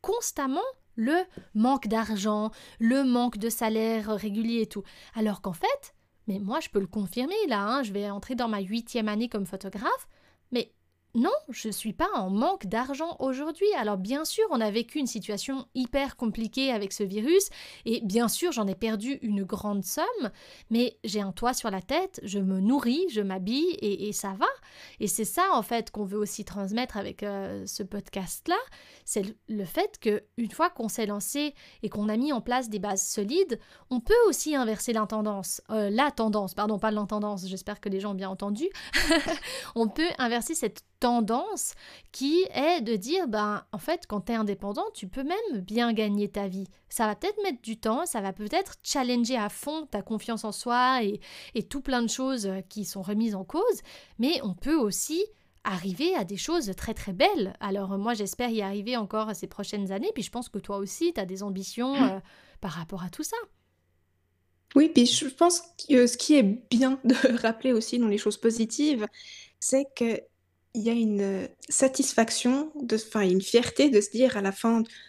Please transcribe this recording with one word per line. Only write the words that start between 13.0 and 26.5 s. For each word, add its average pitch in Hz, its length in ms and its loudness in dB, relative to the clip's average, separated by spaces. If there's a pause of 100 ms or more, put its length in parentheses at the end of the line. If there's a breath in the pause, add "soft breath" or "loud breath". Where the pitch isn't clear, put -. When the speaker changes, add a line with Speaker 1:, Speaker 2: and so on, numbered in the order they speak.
Speaker 1:
aujourd'hui. 302 480 -2 (100)
Alors 208 200 0
bien 247 260 -2
sûr, 427 280 2
on 240 100 2
a 214 100 2
vécu 233 280 -2
une 262 80 0
situation 214 580 -6 (100)
hyper 262 400 0
compliquée 226 560 0
avec 202 220 -2
ce 208 100 -2
virus, 226 460 2 (360 loud breath)
et 226 200 0
bien 220 220 4
sûr, 330 240 0
j'en 214 160 0
ai 190 80 -2
perdu 226 480 -2
une 202 200 0
grande 202 400 -4
somme, 311 220 -2 (640 soft breath)
mais 240 340 2
j'ai 208 160 -4
un 196 120 -4
toit 240 240 0
sur 226 160 -2
la 190 100 -4
tête, 349 420 -2
je 202 160 -4
me 190 220 2
nourris, 262 500 4
je 214 100 -2
m'habille, 202 500 0 (100)
et, 202 260 -2
et 208 60 -4
ça 196 260 -6
va. 320 60 4 (540 loud breath)
Et 214 80 -2
c'est 220 180 0
ça, 339 180 0 (100)
en 233 100 4
fait, 233 280 -2
qu'on 208 140 -4
veut 202 140 -4
aussi 208 260 -4
transmettre 214 520 -4